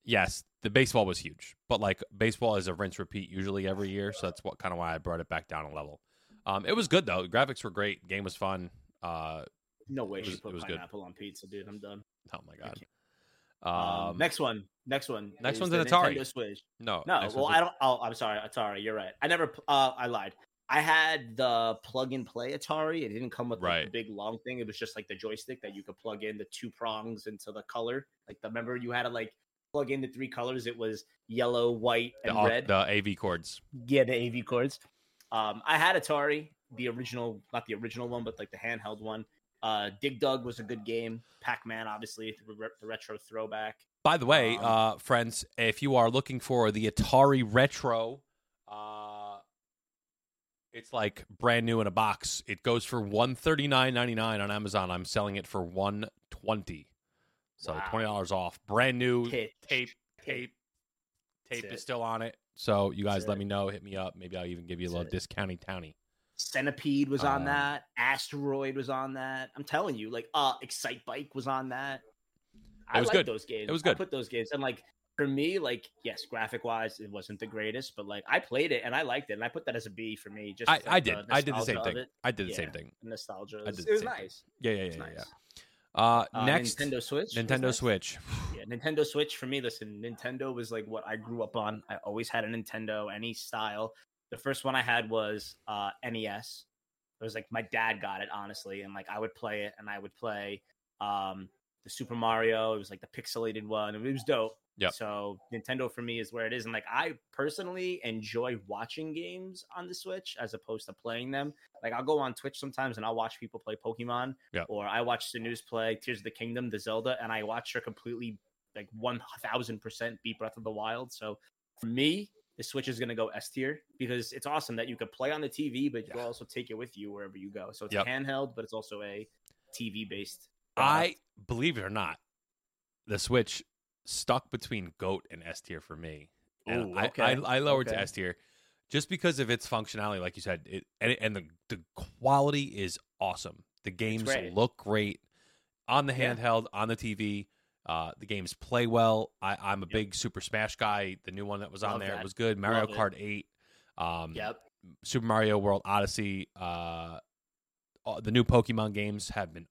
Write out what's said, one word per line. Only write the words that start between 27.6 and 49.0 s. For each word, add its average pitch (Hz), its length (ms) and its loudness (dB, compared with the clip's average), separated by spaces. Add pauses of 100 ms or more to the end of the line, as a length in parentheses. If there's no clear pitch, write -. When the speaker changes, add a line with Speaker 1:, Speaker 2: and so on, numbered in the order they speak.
Speaker 2:
color. 120 440 -4 (200)
Like, 104 140 -16
the, 113 60 -6
remember 117 300 -4
you 120 140 -6
had 120 120 0
to, 123 60 -2
like, 113 240 -6 (400)
plug 139 180 0
in 139 100 -2
the 131 60 -4
three 127 220 -8
colors. 127 360 -4
It 117 120 -4
was 110 260 -4 (240)
yellow, 120 440 4
white, 120 420 2 (100)
Speaker 1:
The - 60 0
Speaker 2:
and 101 80 2
Speaker 1:
au-, 104 100 8
Speaker 2:
red. 120 200 4
Speaker 1:
the 98 200 8
A 104 140 4
V 101 140 2
cords. 87 460 -2 (240)
Speaker 2:
Yeah, 135 200 6
the 127 80 2
A 120 160 2
V 120 120 -4
cords. 127 380 0 (540)
Um, 107 320 0
I 156 120 6
had 175 180 6
Atari, 151 540 2 (220)
the 123 160 -2
original, 117 640 -4
not 117 140 -4
the 110 100 -6
original 117 320 -6
one, 120 160 -4
but, 113 160 -8
like, 104 120 -12
the 110 60 -14
handheld 107 440 -6
one. 110 240 -6 (360)
Uh, 104 280 0 (120)
Dig 135 180 -2
Dug 131 260 2
was 120 140 -8
a 113 40 -8
good 107 220 -8
game. 117 360 -4 (200)
Pac-Man, 113 460 -4
obviously, 107 500 -10 (100)
the 107 60 -14
re-, 107 140 -10 (140)
the 107 60 -14
retro 110 300 -10
throwback. 110 600 -6 (260)
Speaker 1:
By 160 140 8
the 127 80 0
way, 123 320 6
Speaker 2:
Um, 107 80 0
Speaker 1:
uh, 113 320 6
friends, 117 460 2 (140)
if 113 240 4
you 139 160 4
are 117 120 10
looking 127 300 2
for 117 320 4
the 107 180 2
Atari 135 560 8
Retro, 120 760 4 (460)
uh, 104 720 -10 (1300)